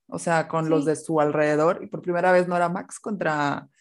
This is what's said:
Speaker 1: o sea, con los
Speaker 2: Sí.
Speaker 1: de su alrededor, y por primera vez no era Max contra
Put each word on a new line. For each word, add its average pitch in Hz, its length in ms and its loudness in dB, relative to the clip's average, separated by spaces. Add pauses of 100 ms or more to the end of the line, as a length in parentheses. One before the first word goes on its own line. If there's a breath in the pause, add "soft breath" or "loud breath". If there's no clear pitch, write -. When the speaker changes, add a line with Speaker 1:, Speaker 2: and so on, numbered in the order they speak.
Speaker 1:
o - 100 -8
sea, 160 300 0
con 160 220 -2
los 151 140 2
Speaker 2:
Sí. 160 60 0
Speaker 1:
de 151 60 0
su 156 240 -2
alrededor, 151 640 2
y 208 60 -14
por 160 140 -10
primera 180 300 2
vez 180 160 4
no 180 80 -2
era 175 140 2
Max - 280 -10
contra 156 680 -4 (120)